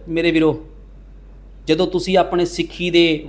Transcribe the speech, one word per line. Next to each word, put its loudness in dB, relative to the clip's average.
ਮੇਰੇ 0
ਵੀਰੋ, 2
ਜਦੋਂ 2
ਤੁਸੀਂ 0
ਆਪਣੇ 0
ਸਿੱਖੀ -6
ਦੇ 2